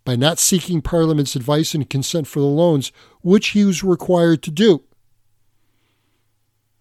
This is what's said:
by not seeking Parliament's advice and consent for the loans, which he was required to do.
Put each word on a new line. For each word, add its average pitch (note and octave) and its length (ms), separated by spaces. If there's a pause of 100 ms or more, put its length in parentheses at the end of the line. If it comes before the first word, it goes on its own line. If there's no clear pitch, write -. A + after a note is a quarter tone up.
by B2+ 120
not C#3 240
seeking F3 420
Parliament's D#3+ 540
advice D3 400
and C#3+ 140
consent C#3 380
for - 120
the C#3+ 80
loans, D3+ 440 (300)
which G3 280
he G#3 140
was F#3+ 200
required F3 600
to - 80
do. E3+ 320 (2000)